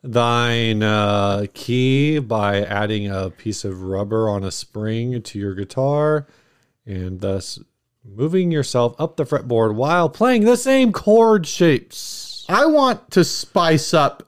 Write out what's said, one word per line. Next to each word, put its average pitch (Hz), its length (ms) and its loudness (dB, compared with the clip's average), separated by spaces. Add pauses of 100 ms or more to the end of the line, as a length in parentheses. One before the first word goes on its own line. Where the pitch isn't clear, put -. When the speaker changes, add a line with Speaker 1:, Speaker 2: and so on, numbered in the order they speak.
Speaker 1:
thine, 117 760 0
uh, 104 720 0
key 131 640 0
by 104 420 -2
adding 104 480 -4
a 95 220 -6
piece - 340 -10
of 92 160 -8
rubber 101 480 -2
on 101 140 -4
a 95 80 -6
spring 113 680 -6
to 104 200 -12
your 101 160 -6
guitar, 143 720 -2 (580)
and 92 360 -10
thus 98 360 -6 (500)
moving 160 440 -2
yourself 131 480 0
up 160 180 -6
the 151 80 -2
fretboard 117 480 0
while 156 340 0
playing 233 380 2
the 240 120 4
same 262 340 2
chord 214 560 4
shapes." - 1000 -2
Speaker 2:
I 240 200 2
want 269 460 2
to 180 100 6
spice - 720 0
up 143 320 2